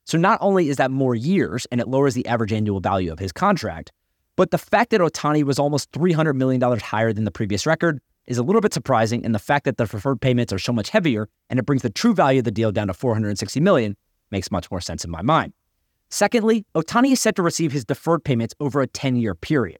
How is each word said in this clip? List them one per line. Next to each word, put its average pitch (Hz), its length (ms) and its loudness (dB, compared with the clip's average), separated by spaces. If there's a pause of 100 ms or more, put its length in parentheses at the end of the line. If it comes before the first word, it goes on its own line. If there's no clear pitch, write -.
So - 140 -2
not 190 240 4
only 185 260 2
is 143 80 0
that 135 140 2
more 131 240 2
years, 120 580 0
and 120 80 0
it 110 80 -4
lowers 135 260 2
the 120 120 -4
average 113 260 0
annual 104 280 0
value 95 300 0
of 80 80 -10
his 95 140 -6
contract, 110 580 -2 (460)
but 185 140 2
the 165 80 0
fact - 320 0
that 220 100 2
Ohtani 151 440 0
was 139 160 0
almost 143 320 -2
three 170 200 0
hundred 156 220 2
million 131 260 2
dollars 123 220 2
higher 113 300 0
than 107 100 -2
the 101 80 0
previous 104 340 -4
record 160 360 0 (260)
is 123 120 -4
a 123 40 0
little 139 180 2
bit 208 140 0
surprising, 117 500 0
and 113 100 0
the 104 40 -2
fact 143 280 -2
that 135 100 -2
the 120 80 0
deferred 113 360 -4
payments 120 320 0
are 98 60 -2
so - 140 -4
much 113 160 -2
heavier 131 400 0 (200)
and 127 120 0
it 110 60 -6
brings 139 160 0
the 117 80 -2
true 233 240 0
value 143 240 4
of 120 60 0
the 120 60 0
deal 110 220 0
down 104 160 -2
to 92 60 -4
four 120 200 -2
hundred 104 240 -2
sixty 117 220 -6
million 135 360 2 (360)
makes 95 180 -4
much 90 180 -4
more 92 120 -6
sense 80 240 -8
in 85 80 -8
my 82 100 -8
mind. 139 300 0 (560)
Secondly, 220 640 0
Ohtani 240 380 2
is 247 80 2
set 220 160 0
to 190 60 0
receive 165 280 0
his 131 140 -4
deferred - 400 -2
payments 117 340 0
over 143 220 -2
a 127 80 0
ten-year 120 480 -2
period. 120 440 -2